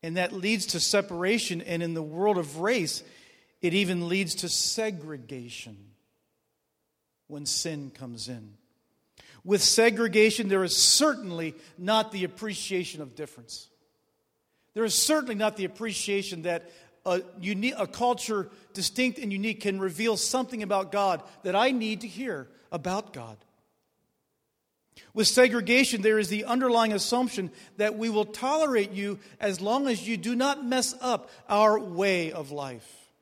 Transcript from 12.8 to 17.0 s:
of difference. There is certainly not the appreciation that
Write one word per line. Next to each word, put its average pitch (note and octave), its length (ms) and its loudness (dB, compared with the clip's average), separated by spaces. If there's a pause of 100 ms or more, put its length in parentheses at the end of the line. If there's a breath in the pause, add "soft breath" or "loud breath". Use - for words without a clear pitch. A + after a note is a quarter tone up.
of B2+ 140 -14
difference. B2+ 520 -14 (1040)
There A3 120 0
is G#3+ 80 0
certainly C#4+ 420 2
not G#3+ 220 0
the G3 80 -4
appreciation G3 760 -4
that E3+ 260 -4 (360 loud breath)